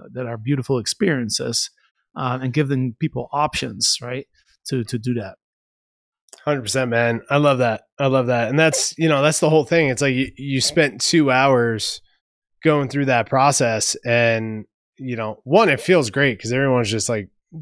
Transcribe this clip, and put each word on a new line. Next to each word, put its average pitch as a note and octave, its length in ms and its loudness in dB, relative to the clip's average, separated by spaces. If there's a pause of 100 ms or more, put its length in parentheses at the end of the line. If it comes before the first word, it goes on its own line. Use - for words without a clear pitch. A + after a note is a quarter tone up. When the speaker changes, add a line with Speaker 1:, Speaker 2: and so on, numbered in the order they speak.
(140)
Speaker 1:
that B2 120 -8
are A#2 120 -8
beautiful B2+ 420 -2
experiences," A#2+ 880 -2 (480)
uh, B2+ 240 -4
and B2+ 120 -4
giving C3+ 460 -2
people B2+ 340 -4
options, C#3 680 -2
right, B2+ 260 -10 (400)
to, B2+ 180 -4
to B2 120 -8
do A#2+ 180 -4
that. G2 200 -8 (1080)
Speaker 2:
Hundred D3 200 -2
percent, B2+ 280 -2
man. A#2 380 2
I C#3+ 80 2
love C#3+ 220 2
that. A#2 240 0 (140)
I C#3 100 0
love C3 200 2
that. A#2 220 0
And C#3 100 2
that's, D#3+ 380 0
you D#3+ 120 2
know, C#3+ 140 2
that's D3+ 160 2
the D3+ 100 4
whole D#3 160 4
thing. E3 240 2
It's B2+ 120 -2
like C#3 140 0
you, C3 220 -4
you C3+ 240 -4
spent C#3+ 400 0
two D3+ 300 2
hours B2+ 720 2 (600)
going C#3+ 260 2
through C#3 160 -2
that A#2+ 240 2
process, C3 680 2 (100)
and, A2+ 600 0 (320)
you B2+ 180 -8
know, A2 280 -8
one, F#3 260 4
it C3+ 100 2
feels D#3+ 300 2
great C3+ 320 0
'cause A2 100 -4
everyone's B2+ 400 2
just, A2+ 180 -2
like, G#2 200 -4 (320)